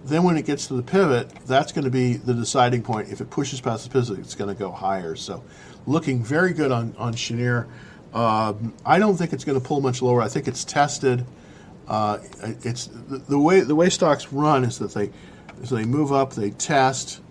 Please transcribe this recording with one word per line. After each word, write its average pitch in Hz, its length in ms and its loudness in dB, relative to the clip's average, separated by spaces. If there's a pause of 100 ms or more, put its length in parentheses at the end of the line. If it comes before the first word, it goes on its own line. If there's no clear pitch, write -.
Then 156 180 2
when 175 140 4
it 147 80 -2
gets 143 220 -4
to 135 80 -6
the 123 60 -2
pivot, 135 480 2 (160)
that's 131 280 2
gonna 147 160 0
be 123 240 2
the 117 200 -2
deciding 120 500 2
point. 107 260 -4
If 101 100 -12
it - 100 -8
pushes 131 300 -4
past 113 240 -4
the - 60 -16
pivot, 123 280 0
it's 87 160 -14
gonna 101 220 -6
go 98 160 -6
higher. 90 460 -4
So - 260 -10 (420)
looking 135 380 0
very 160 300 0
good 143 180 0
on, 117 260 -2
on 117 160 -4
Cheniere. 120 540 -2 (460)
Um, 110 600 0 (120)
I 156 120 6
don't 196 200 4
think 170 160 -2
it's 135 100 -8
gonna 135 160 0
pull 139 220 -2
much 127 200 -2
lower. 123 200 4
I 107 80 -2
think 151 180 -4
it's - 160 -6
tested. 135 600 0 (600)
Uh, 107 320 -2 (440)
it's 120 220 -6
the, 131 320 -12
the 143 220 0
way, 175 220 6
the 135 140 2
way 170 140 6
stocks 151 420 2
run 143 320 4
is 120 160 -2
that 101 140 -6
they, 104 180 -2 (500)
is 120 100 -8
they 110 140 0
move 139 280 0
up, 135 200 2
they 104 180 -2
test - 680 0 (120)